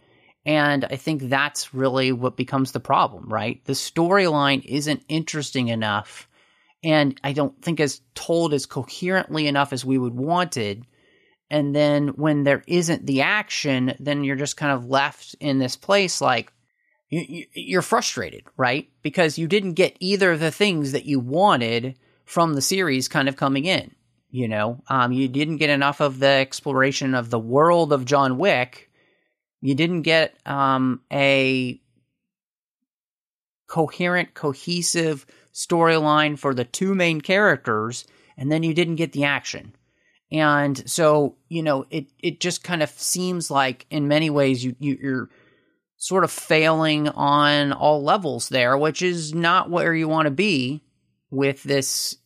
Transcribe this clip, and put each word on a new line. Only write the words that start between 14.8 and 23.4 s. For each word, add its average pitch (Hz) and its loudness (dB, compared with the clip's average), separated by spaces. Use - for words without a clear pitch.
left 135 -2
in 143 0
this 127 -2
place 196 0
like, 127 0
you, 165 -4
you, 269 -14
you're 180 -2
frustrated, 131 -4
right? 131 0
Because 156 0
you 165 -2
didn't 190 0
get 170 2
either 185 2
of 156 -2
the 160 0
things 160 0
that 139 -4
you 143 0
wanted 127 0
from 165 0
the 139 -2
series 156 0
kind 139 0
of 135 -2
coming 139 0